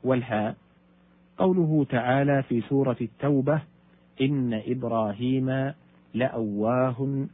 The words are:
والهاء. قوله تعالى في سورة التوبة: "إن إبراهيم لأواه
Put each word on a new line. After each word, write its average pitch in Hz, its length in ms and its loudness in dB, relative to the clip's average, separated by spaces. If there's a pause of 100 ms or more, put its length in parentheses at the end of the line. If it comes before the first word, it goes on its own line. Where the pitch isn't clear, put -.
والهاء. 120 520 -2 (840)
قوله 165 520 4
تعالى 131 540 2
في 120 180 -2
سورة 131 400 0
التوبة: 139 600 0 (600)
"إن 127 460 0
إبراهيم 127 1080 -2 (400)
لأواه 127 1200 -2